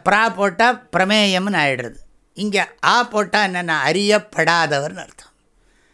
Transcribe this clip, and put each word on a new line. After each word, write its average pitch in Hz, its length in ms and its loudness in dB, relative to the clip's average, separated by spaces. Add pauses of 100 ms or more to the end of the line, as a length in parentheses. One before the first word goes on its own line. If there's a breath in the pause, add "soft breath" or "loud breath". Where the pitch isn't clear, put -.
பிரா 202 160 4 (120)
போட்டா 196 320 2 (280)
பிரமேயம்னு 190 680 2
ஆயிடுறது. 123 360 -2 (400)
இங்க 202 200 -4 (340)
ஆ 220 60 4 (160)
போட்டா 208 340 0
என்னன்னா 175 300 -4 (100)
அறியப்படாதவர்னு 165 1160 0
அர்த்தம். - 280 -20 (600)